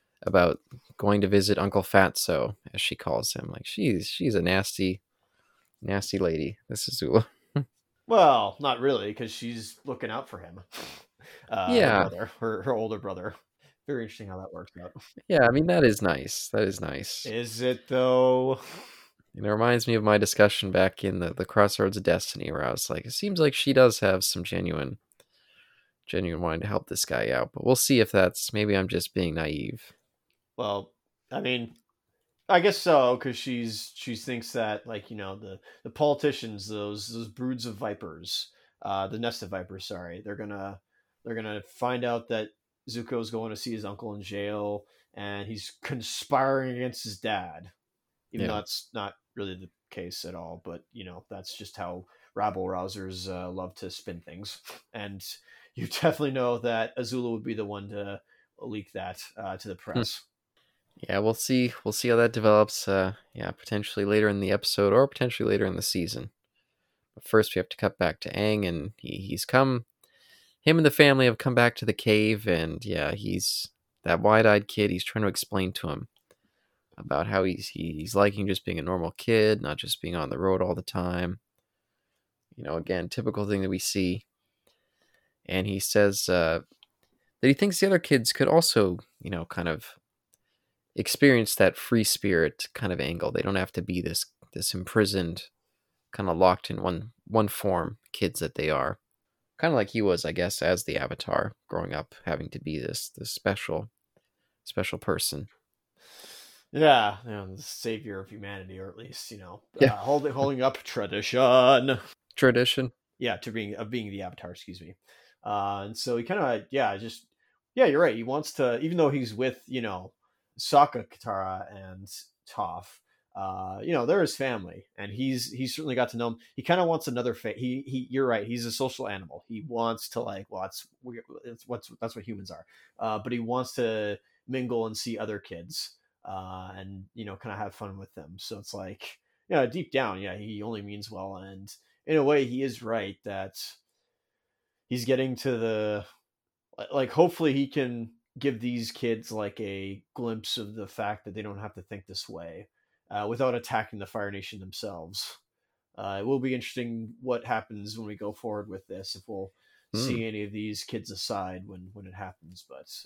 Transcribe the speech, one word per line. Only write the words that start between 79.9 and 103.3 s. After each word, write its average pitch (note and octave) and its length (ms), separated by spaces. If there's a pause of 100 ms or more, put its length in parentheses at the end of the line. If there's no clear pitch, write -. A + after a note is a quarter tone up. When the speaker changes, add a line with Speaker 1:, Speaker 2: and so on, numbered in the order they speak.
Speaker 1:
being E3+ 140
on D3+ 140
the - 80
road F#2+ 240
all F2+ 140
the F#2 60
time. F2+ 580 (1160)
You - 80
know, D#2 120
again, F2 320
typical G#2+ 400
thing G2+ 140
that F#2+ 80
we F#2+ 80
see. F#2+ 460 (1200)
And F#2 200
he G2 140
says, G2+ 480
uh, E2 320 (800)
that B2+ 80
he C#3 60
thinks G3+ 260
the G3 60
other F#3+ 120
kids C3 340
could - 160
also, A2 500 (220)
you - 100
know, E2+ 160
kind E2+ 220
of - 260 (1000)
experience A#2+ 600
that F#2+ 200
free A2+ 280
spirit E2 680
kind F#2+ 180
of E2+ 80
angle. E2 320
They - 100
don't G2 140
have - 160
to F2+ 100
be F2 200
this, - 240 (280)
this - 200
imprisoned, F#2 720 (680)
kind G2 180
of E2 80
locked F2+ 320
in - 120
one, F#2 300 (140)
one G#2+ 220
form F#2 500 (140)
kids - 280
that - 160
they D2+ 140
are. C#2 280 (640)
Kinda D#3+ 160
like G#2 140
he A2+ 120
was, F2+ 220
I D#2+ 80
guess, F2 300
as F2 220
the - 140
Avatar, - 560 (140)
growing F2 260
up - 200 (120)
having - 240
to - 100
be D#2 200
this, - 300
this - 220